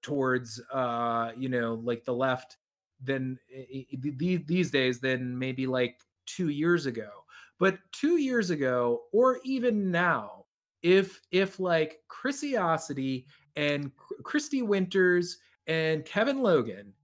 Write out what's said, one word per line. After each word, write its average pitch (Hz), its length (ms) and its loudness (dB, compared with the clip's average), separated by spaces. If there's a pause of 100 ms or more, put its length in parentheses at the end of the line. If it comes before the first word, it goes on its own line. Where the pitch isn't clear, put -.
towards, 127 580 -2 (140)
uh, 117 640 -2
you 131 140 -6
know, 117 240 -2 (100)
like, 120 200 -2
the 127 100 -2
left 127 420 -2 (460)
than 131 360 -4 (160)
i-, 131 380 -14
i-, 131 100 -10
th-, 143 160 -6
th-, 175 280 0
these 175 240 0
days 127 280 2
than 127 400 -2
maybe, 131 280 -4
like, 127 340 -2 (240)
two 180 240 -2
years 151 380 2
ago. 110 240 -6 (480)
But 190 200 2 (140)
two 339 240 2
years 254 320 2
ago, 127 540 2 (100)
or 254 320 4
even 233 460 0
now, 170 560 0 (360)
if, 185 380 4 (120)
if, 190 280 0
like, 165 380 2 (100)
Chrissy 277 480 -4
and 147 1400 -2
Chr-, - 300 -16
Christy 294 380 -2
Winters 185 760 2 (300)
and 160 400 0
Kevin 269 340 0
Logan 113 640 0